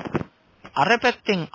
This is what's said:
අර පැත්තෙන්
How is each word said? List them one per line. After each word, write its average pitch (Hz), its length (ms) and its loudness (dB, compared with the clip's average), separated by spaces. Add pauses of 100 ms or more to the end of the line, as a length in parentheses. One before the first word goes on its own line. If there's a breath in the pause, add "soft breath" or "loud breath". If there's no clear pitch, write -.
(720)
අර 143 240 2
පැත්තෙන් 233 440 0 (140)